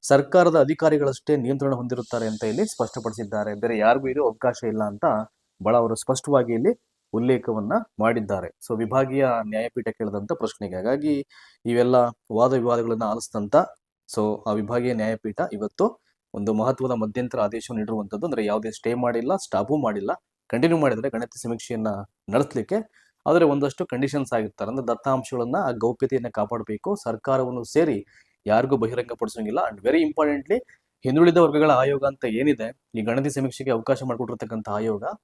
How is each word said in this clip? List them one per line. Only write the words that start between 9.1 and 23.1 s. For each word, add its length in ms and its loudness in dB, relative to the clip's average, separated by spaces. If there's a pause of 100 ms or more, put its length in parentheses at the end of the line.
ನ್ಯಾಯಪೀಠ 460 -4
ಕೇಳಿದಂತ 440 -4
ಪ್ರಶ್ನೆಗೆ. 440 -6
ಹಾಗಾಗಿ 500 -2 (400)
ಇವೆಲ್ಲ 300 4 (360)
ವಾದ 220 4
ವಿವಾದಗಳನ್ನ 500 0
ಆಲಿಸಿದಂತ, 520 -4 (600)
so, 320 -2
ಆ 40 -2
ವಿಭಾಗೀಯ 420 -2
ನ್ಯಾಯಪೀಠ 480 -4 (120)
ಇವತ್ತು 480 -2 (320)
ಒಂದು 200 -2
ಮಹತ್ವದ 380 0
ಮಧ್ಯಂತರ 500 -2
ಆದೇಶವನ್ನು 400 -4
ನೀಡಿರುವಂತದ್ದು. 440 -6
ಅಂದ್ರೆ 200 -2
ಯಾವುದೇ 260 -2
ಸ್ಟೇ 220 -4
ಮಾಡಿಲ್ಲ, 420 0
ಸ್ಟಾಪು 420 -2
ಮಾಡಿಲ್ಲ. 340 -2 (360)
ಕಂಟಿನ್ಯೂ 300 2
ಮಾಡಿದ್ರೆ 320 0
ಗಣತಿ 320 -8
ಸಮೀಕ್ಷೆಯನ್ನ 460 -4 (420)
ನಡೆಸಲಿಕ್ಕೆ, 800 -2 (200)